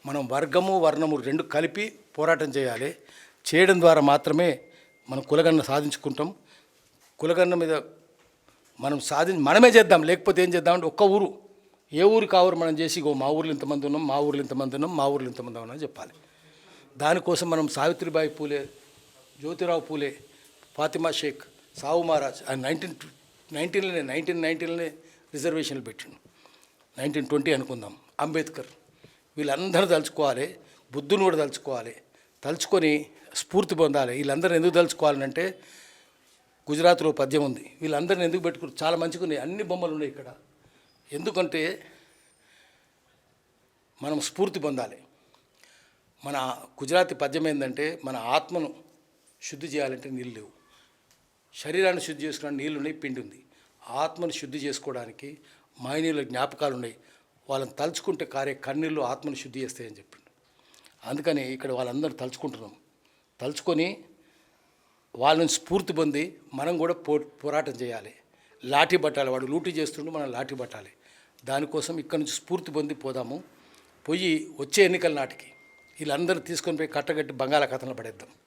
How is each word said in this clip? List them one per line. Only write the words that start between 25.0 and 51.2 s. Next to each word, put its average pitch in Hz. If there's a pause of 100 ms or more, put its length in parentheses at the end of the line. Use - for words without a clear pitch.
రిజర్వేషన్లు 147
పెట్టిండు. - (800)
నైన్టీన్ 147
ట్వంటీ 147
అనుకుందాం. 120 (260)
అంబేద్కర్, 156 (680)
వీళ్ళందరూ 156
తలుచుకోవాలి, 151 (440)
బుద్ధుని 147
కూడా 165
తలుచుకోవాలి, 123 (500)
తలుచుకొని 160 (500)
స్ఫూర్తి -
పొందాలి. 143
వీళ్ళందరూ 147
ఎందుకు 165
తలుచుకోవాలంటే, 147 (1200)
గుజరాత్లో 160
పద్యం 147
ఉంది, 123 (180)
వీళ్ళందరిని 170
ఎందుకు 170
పెట్టుకున్నారు? 165
చాలా 165
మంచిగా 165
ఉన్నాయి, 151
అన్ని 185
బొమ్మలు 175
ఉన్నాయి 147
ఇక్కడ. 135 (800)
ఎందుకంటే, 165 (2500)
మనం 147
స్ఫూర్తి 190
పొందాలి. 131 (1200)
మన 139 (420)
గుజరాతీ 165
పద్యం 143
ఏంటంటే, 143 (160)
మన 131 (200)
ఆత్మను 160 (720)
శుద్ధి 151
చేయాలంటే 135
నీళ్ళు 123
లేవు. 104 (1040)